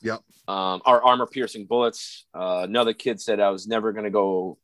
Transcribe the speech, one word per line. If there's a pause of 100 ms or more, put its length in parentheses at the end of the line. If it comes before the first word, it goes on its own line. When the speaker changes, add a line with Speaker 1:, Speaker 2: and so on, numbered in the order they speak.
Speaker 1:
Yep. (260)
Speaker 2:
Um,
our
armor-piercing
bullets.
Uh,
another
kid
said,
"I
was
never
gonna
go,